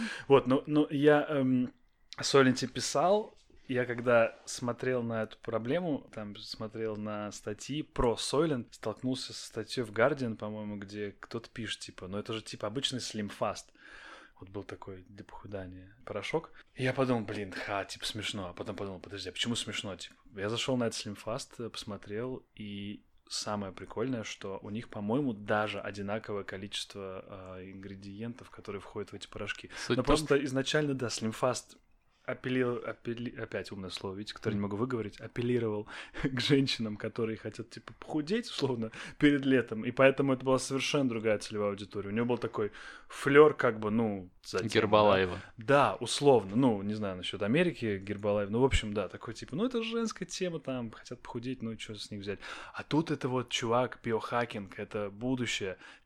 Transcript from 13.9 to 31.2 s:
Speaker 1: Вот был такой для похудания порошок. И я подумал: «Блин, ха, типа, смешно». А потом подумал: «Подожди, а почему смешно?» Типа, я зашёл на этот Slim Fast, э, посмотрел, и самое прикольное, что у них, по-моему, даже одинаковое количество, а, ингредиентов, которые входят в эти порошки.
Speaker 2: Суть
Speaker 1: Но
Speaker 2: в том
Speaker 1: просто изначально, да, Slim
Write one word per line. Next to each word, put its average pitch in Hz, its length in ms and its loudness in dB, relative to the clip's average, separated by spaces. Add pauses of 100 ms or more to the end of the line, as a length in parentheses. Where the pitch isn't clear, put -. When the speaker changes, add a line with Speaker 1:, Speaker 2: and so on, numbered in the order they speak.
Speaker 1:
Вот 95 100 -18
был 98 140 -8
такой 92 440 -14
для 101 160 -16
похудания 92 800 -12
порошок. 104 460 -4 (240)
И 131 100 -4
я 127 100 2
подумал: 127 320 2
«Блин, 104 280 -6
ха, 98 320 -4
типа, - 200 -10
смешно». 98 440 -6
А 87 40 -12
потом - 220 -8
подумал: 95 240 -8
«Подожди, 95 300 -10
а - 20 -6
почему 120 240 -2
смешно?» 104 400 -6
Типа, - 200 -14 (200)
я 101 140 -2
зашёл 120 280 0
на 120 100 2
этот - 180 -4
Slim 101 180 -6
Fast, 120 400 -8
э, 110 60 -8
посмотрел, 107 720 -8 (120)
и 101 480 -10 (260)
самое 104 420 -4
прикольное, 113 520 -4
что 98 400 -10
у 107 80 -10
них, 110 180 -8
по-моему, 113 440 0
даже 104 460 0
одинаковое 101 640 -6
количество, 95 840 -10
а, 92 360 -14
ингредиентов, 98 840 -10
которые 101 320 -10
входят - 300 -10
в - 40 -12
эти - 120 -14
порошки. - 420 -10 (160)
Speaker 2:
Суть 123 120 2
Speaker 1:
Но 127 60 2
Speaker 2:
в - 40 -8
том - 100 8
Speaker 1:
просто 143 260 2
изначально, 139 520 0
да, 123 120 -2
Slim 110 320 -4